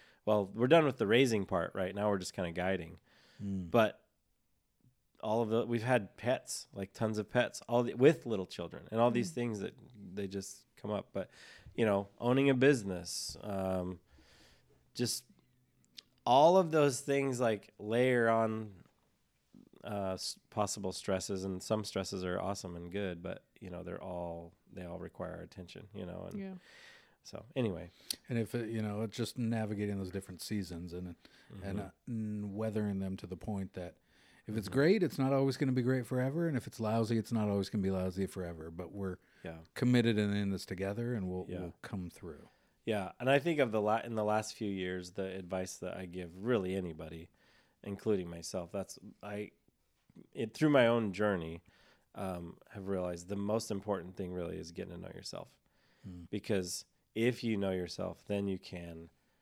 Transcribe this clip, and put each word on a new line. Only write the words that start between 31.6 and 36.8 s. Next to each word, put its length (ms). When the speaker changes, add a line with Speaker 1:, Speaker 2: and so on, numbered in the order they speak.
Speaker 2:
and, 160
Speaker 1:
Mm-hmm. 20
Speaker 2:
uh, 100
n-, 460
weathering 440
them 200
to 80
the 100
point 380
that 200
if 80
it's 120
Speaker 1:
Mm-hmm. 60
Speaker 2:
great, 300
it's 140
not 140
always 240
gonna 160
be 100
great 240
forever. 420
And 80
if 100
it's 140